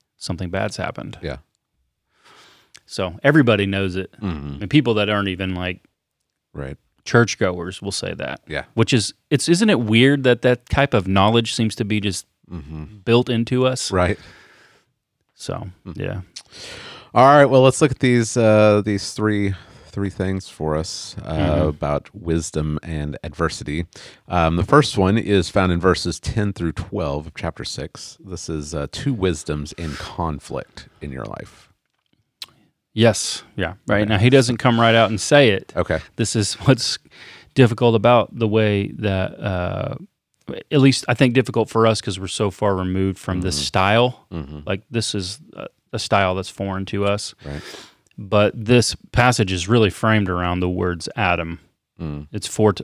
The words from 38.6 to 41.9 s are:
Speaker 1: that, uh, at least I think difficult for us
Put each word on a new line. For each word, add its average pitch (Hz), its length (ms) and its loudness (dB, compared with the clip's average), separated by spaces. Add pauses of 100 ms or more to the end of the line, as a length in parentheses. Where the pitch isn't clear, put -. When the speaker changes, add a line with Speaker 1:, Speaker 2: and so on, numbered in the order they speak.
Speaker 1:
that, 95 400 -2
uh, 95 560 -4 (760)
at 151 80 2
least 131 280 4
I 123 80 0
think 127 180 2
difficult 120 360 0
for 113 180 2
us 110 140 2